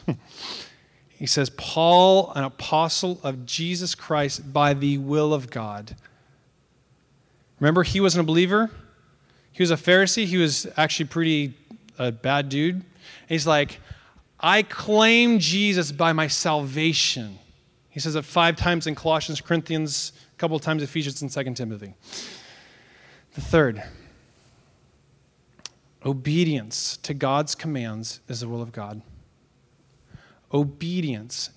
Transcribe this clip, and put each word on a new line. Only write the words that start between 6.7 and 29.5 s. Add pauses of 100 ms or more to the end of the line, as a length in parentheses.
Remember,
he
wasn't
a
believer. (800)
He
was
a
Pharisee.
He
was (100)
actually
pretty, (420)
a
bad
dude.
And (440)
he's
like, (600)
"I
claim
Jesus
by
my
salvation." (500)
He
says
it
five
times
in
Colossians,
Corinthians, (220)
a
couple
of
times
Ephesians,
and
Second
Timothy. (1400)
The
third, (2250)
obedience
to
God's
commands (100)
is
the
will
of
God. (1500)